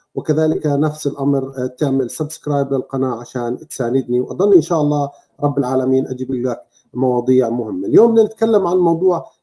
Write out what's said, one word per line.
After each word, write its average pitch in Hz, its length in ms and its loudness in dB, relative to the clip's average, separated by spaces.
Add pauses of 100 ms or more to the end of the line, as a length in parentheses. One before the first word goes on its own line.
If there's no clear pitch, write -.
(160)
وكذلك 156 500 -2
نفس 147 420 -2
الأمر، 135 500 -2
آه، 127 80 -4
تعمل 131 440 -2
subscribe 143 640 -4
للقناة 131 460 -4
عشان 120 480 -8
تساندني، 120 520 -2
وأضل 139 340 0
إن 170 80 8
شاء 156 200 -2
الله 147 280 0 (340)
رب 139 140 0
العالمين 131 500 0
أجيب 127 240 -8
لك 123 300 -4 (320)
مواضيع 123 560 2
مهمة. 107 380 -4
اليوم 208 240 6
بدنا 226 120 6
نتكلم 214 440 0
عن 180 100 2
موضوع 170 480 2 (180)